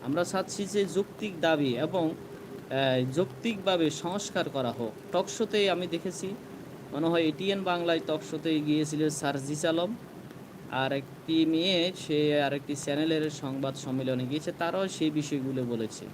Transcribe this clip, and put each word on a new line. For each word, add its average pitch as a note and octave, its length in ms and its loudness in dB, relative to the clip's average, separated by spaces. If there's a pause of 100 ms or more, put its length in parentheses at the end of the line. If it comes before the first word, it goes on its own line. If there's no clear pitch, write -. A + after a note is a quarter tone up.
আমরা D3 200 0
চাচ্ছি F#3+ 420 -2
যে G3+ 200 2
যৌক্তিক F#3 560 -2
দাবি D3 360 4
এবং, D#3+ 320 2
আহ, C3 1000 0
যৌক্তিকভাবে F#3 800 2
সংস্কার F3 600 -2
করা B2+ 220 0
হোক।" A2+ 220 -4 (180)
টকশোতেই G3+ 580 2
আমি F3 180 0
দেখেছি, F3 400 -4 (680)
মনে D#3 140 2
হয় E3+ 160 4
এটিএন F#3+ 400 0
বাংলায় E3+ 440 2
টকশোতেই D#3 540 0
গিয়েছিল D3+ 480 2
সার্জিস C#3+ 560 -2
আলম, E3+ 300 2 (760)
আর C3 200 0
একটি D#3+ 540 2
মেয়ে, F3 460 4 (160)
সে D3 340 4
আরেকটি C#3 340 0
চ্যানেলের D#3 540 2
সংবাদ C3+ 460 -4
সম্মেলনে C3 500 0
গিয়েছে, D3 260 -2
তারাও F3 360 0
সেই D#3+ 240 2
বিষয়গুলো C3+ 520 -2
বলেছে A2+ 500 -4